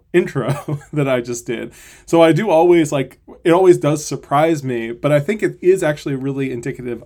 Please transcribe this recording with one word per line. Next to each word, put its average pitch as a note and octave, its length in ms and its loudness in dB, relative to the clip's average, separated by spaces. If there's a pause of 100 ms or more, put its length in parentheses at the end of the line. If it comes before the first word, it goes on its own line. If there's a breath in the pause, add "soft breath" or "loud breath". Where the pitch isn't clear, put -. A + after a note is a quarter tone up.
<laughs> - 80 -16
intro C#3+ 720 -2
<laughs> - 60 -18
that D3 160 -2
I B2+ 100 0
just A#2+ 260 -8
did. A2+ 280 -8 (320 loud breath)
So E3 160 4
I E3 100 6
do G3 180 0
always, E3 440 4
like, C#3 260 -6 (240)
it E3 80 2
always F3 260 6
does D3+ 280 -2
surprise D3 580 -2
me, A#2 280 -6
but C#3+ 200 -2
I D3 80 4
think G3+ 240 -4
it F3+ 180 -4
is F3+ 220 2
actually D3 320 -4
really C3+ 360 -6
indicative B2 540 -10